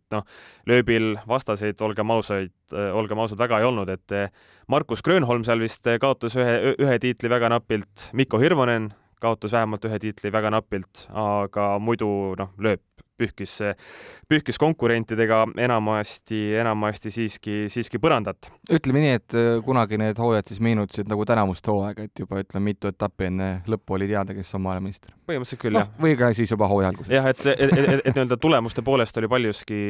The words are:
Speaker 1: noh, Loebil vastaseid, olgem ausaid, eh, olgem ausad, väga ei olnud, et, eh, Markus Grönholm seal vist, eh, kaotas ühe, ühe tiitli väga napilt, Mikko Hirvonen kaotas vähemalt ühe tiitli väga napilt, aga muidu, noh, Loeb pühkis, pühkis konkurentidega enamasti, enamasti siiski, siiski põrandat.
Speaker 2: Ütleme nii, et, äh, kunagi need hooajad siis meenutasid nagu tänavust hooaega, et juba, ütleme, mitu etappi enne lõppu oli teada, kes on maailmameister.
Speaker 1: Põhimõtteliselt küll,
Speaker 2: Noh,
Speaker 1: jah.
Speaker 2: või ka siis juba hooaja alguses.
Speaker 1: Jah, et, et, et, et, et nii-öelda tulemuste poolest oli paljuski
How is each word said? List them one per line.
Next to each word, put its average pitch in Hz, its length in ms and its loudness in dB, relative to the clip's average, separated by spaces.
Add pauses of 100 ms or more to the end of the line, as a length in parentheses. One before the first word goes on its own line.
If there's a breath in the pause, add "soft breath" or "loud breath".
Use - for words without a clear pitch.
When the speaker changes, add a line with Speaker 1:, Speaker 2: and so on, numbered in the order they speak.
(120)
Speaker 1:
noh, 107 100 -2 (460 loud breath)
Loebil 113 500 2 (100)
vastaseid, 107 540 -2
olgem 107 300 -2
ausaid, 101 420 -2 (180)
eh, 98 220 -4
olgem 107 240 -2
ausad, 107 220 -4
väga 120 180 0
ei 110 80 4
olnud, 110 240 0
et, 95 220 -8
eh, 101 180 -2 (380 soft breath)
Markus 131 340 -2
Grönholm 123 420 2
seal 117 160 2
vist, 113 280 -4
eh, 117 100 2
kaotas 123 380 0
ühe, 123 420 2
ühe 131 220 2
tiitli 120 300 -2
väga 117 200 2
napilt, 113 640 -4
Mikko 127 240 2
Hirvonen 120 560 2 (260 soft breath)
kaotas 107 320 -2
vähemalt 110 380 0
ühe 107 100 -4
tiitli 104 320 -6
väga 107 200 0
napilt, 104 580 -4
aga 101 720 0
muidu, 104 580 -2
noh, 95 220 -8
Loeb 101 220 0 (380)
pühkis, - 400 -6 (720 loud breath)
pühkis 147 320 0
konkurentidega 113 800 2 (180)
enamasti, 110 800 -2 (200)
enamasti 107 540 -2
siiski, 107 420 -6 (140)
siiski 113 320 -4
põrandat. 110 480 0 (240)
Speaker 2:
Ütleme 143 300 2
nii, 143 160 4
et, - 180 -8
äh, 117 120 4 (160)
kunagi 113 360 0
need 107 160 -2
hooajad 113 320 0
siis 104 140 -8
meenutasid 107 480 -2
nagu 107 140 -2
tänavust 104 440 0
hooaega, 104 400 -2
et - 140 -12
juba, 95 180 -4
ütleme, 98 300 -6
mitu 101 180 -6
etappi 95 400 -4
enne 95 200 -2 (200)
lõppu 101 280 -4
oli 98 120 -2
teada, 98 240 -2
kes 95 240 -10
on 95 80 -2
maailmameister. 92 480 -8 (160)
Speaker 1:
Põhimõtteliselt 131 320 -6
küll, 123 160 2
Speaker 2:
Noh, 202 80 2
Speaker 1:
jah. 104 160 -12
Speaker 2:
või 156 180 4
ka 120 140 4
siis 110 180 0
juba 107 200 2
hooaja 98 220 4
alguses. 98 200 -8
Speaker 1:
Jah, 135 160 4
et, - 160 0
et, 139 160 2
et, 139 160 6
et, 139 260 4
et 131 140 2
nii-öelda 127 240 2
tulemuste 120 420 2
poolest 120 380 0
oli 110 100 0
paljuski 107 480 -2 (100)